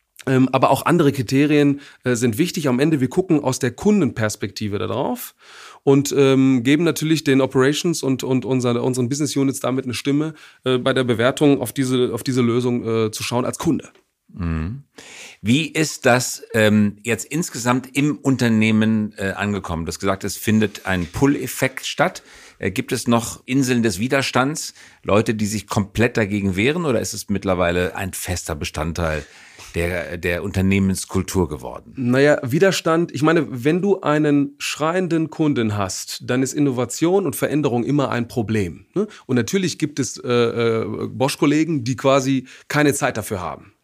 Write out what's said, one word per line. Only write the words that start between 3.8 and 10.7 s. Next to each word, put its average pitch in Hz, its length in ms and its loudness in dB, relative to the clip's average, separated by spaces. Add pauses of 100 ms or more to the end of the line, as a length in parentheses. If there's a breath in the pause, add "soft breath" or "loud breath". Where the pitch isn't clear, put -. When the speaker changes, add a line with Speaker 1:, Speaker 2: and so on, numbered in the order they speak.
Speaker 1:
da 101 80 -4
drauf 135 480 -6 (480 loud breath)
und, 139 340 4
ähm, 135 460 4
geben 147 220 2
natürlich 151 380 0
den 135 200 4
Operations 143 600 0
und, 131 220 -2
und 127 220 0
unser, 123 360 0
unseren 123 280 0
Business 143 260 -2
Units 135 240 0
damit 127 240 -2
eine 127 80 -8
Stimme, 147 400 -2 (320 loud breath)
äh, 131 140 2